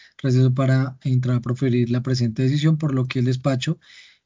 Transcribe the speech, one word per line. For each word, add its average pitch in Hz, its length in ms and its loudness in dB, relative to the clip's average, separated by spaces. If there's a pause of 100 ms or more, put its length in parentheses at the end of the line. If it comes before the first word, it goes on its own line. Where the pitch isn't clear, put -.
(160)
receso 131 380 2
para 131 480 0
entrar 127 340 0
a 117 60 -2
proferir 123 480 0
la 123 120 -2
presente 127 400 -2
decisión, 147 360 2
por 147 160 -2
lo 131 120 0
que 131 120 -6
el 123 80 0
despacho 131 520 -2 (480)